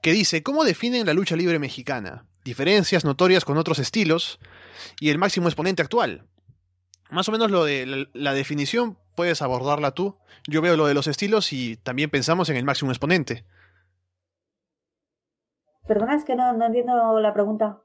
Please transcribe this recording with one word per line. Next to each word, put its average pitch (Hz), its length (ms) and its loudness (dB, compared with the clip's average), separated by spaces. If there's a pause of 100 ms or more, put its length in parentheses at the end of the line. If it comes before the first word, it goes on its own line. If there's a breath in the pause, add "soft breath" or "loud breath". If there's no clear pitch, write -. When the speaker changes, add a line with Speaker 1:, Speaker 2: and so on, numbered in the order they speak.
Speaker 1:
que 160 120 2
dice, 170 300 2
"¿Cómo 294 220 0
definen 233 420 0
la 156 60 2
lucha 175 240 0
libre 170 220 2
mexicana? 127 680 -8 (180)
Diferencias 180 600 2
notorias 180 400 4
con 143 120 0
otros 160 220 0
estilos 165 640 0 (600 loud breath)
y 151 100 2
el 147 80 2
máximo 185 280 0
exponente 170 340 -2
actual". 147 460 -2 (840)
Más 180 180 -2
o 214 40 -2
menos 220 180 2
lo 180 140 4
de 139 220 -2
la, 135 260 -6
la 139 200 -2
definición 147 680 -2 (160)
puedes 170 280 0
abordarla 139 500 -2
tú. 196 240 -4 (320 loud breath)
Yo 151 120 0
veo 170 160 4
lo 156 100 4
de 143 80 4
los 143 120 0
estilos 202 460 0
y 123 240 -6
también 139 340 -4
pensamos 156 380 0
en 147 80 0
el 123 80 -2
máximo 139 260 -2
exponente. 143 540 0 (2500 soft breath)
Speaker 2:
Perdona, 226 300 0
es 302 80 -4
que 254 100 -2
no, 247 200 2
no 233 120 0
entiendo 233 540 2
la 214 140 2
pregunta. 208 500 -2